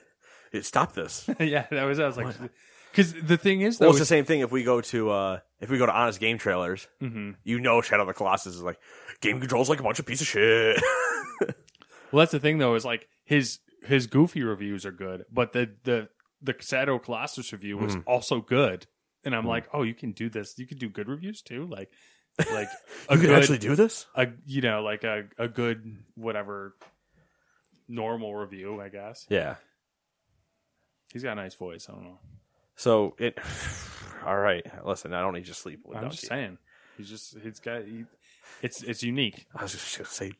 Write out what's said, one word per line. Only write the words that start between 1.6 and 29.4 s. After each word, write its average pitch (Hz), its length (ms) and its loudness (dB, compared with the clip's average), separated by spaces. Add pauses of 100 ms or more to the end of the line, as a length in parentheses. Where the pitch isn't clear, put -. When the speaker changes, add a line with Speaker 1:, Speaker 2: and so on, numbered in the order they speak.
Speaker 2:
that 139 140 0
was, 143 160 0
I 147 80 2
was 127 100 -4
like, 120 80 -4
Speaker 1:
What? 120 240 -10 (440)
Speaker 2:
'cause 175 200 4
the 165 240 4
thing 190 240 2
is, 226 160 2
though, - 80 8
Speaker 1:
Well, 165 60 12
it's 139 80 8
the - 40 4
Speaker 2:
is - 40 2
Speaker 1:
same 151 180 6
thing 156 140 4
if 120 120 0
we 127 120 0
go 123 180 4
to, 110 300 0
uh, 98 280 0 (220)
if 107 80 -8
we 131 80 2
go 123 80 4
to 87 100 4
Honest 113 240 2
Game 110 200 0
Trailers, 92 480 -2 (120)
Speaker 2:
Mm-hmm. 110 340 -8 (100)
Speaker 1:
you 117 160 -2
know 120 240 4
Shadow 104 180 2
of 98 60 -2
the 92 80 -4
Colossus 95 400 0
is 87 80 -12
like, 87 160 -8 (420)
"Game 104 180 0
controls 127 300 2
like 151 100 0
a 135 40 -4
bunch 110 160 -2
of - 80 -8
piece 120 140 -4
of 151 60 -2
shit." 113 540 4 (580)
<laughs> - 160 -2 (560)
Speaker 2:
Well, 143 100 6
that's 165 100 4
the 151 80 0
thing, 151 180 2
though, 127 160 4
is, 113 100 0
like, 117 240 -4 (160)
his, 143 360 2 (260)
his 131 220 2
goofy 151 340 4
reviews 101 460 -4
are 95 40 -6
good, 92 400 -10
but 117 220 0
the, 123 160 0 (140)
the, 117 260 0 (320)
the 135 180 -4
Shadow 135 360 0
of 117 80 -4
Colossus 120 500 -8
review 101 240 -8
was 104 180 -2
Speaker 1:
Mm-hmm. 87 140 -6
Speaker 2:
also 123 320 0
good. 123 460 0 (360)
And 131 120 -2
I'm 113 60 -2
Speaker 1:
Mm-hmm. 117 80 -2
Speaker 2:
like, 117 240 -2
"Oh, 147 100 -2
you 113 100 -2
can 117 200 -10
do 117 180 -6
this. 104 260 -10
You 127 80 -12
can 135 140 -16
do 117 100 -8
good 101 180 -10
reviews 180 360 -10
too." 139 240 -12
Like, 98 240 -14 (600)
like 107 180 -4 (180)
Speaker 1:
<laughs> - 220 -14
Speaker 2:
a 139 40 6
Speaker 1:
You 147 60 8
can 160 100 6
Speaker 2:
good, 143 80 10
Speaker 1:
actually 139 220 6
do 113 160 0
this? 220 400 4
Speaker 2:
a, 127 120 4 (200)
you 135 140 -2
know, 110 200 0
like 107 220 -4
a, 107 220 -4 (120)
a 120 100 -2
good 117 360 -2 (320)
whatever 104 600 -8 (1120)
normal 113 460 -6
review, 101 480 -10
I 98 80 -14
guess. 101 400 -16
Speaker 1:
Yeah. 82 260 0 (1600)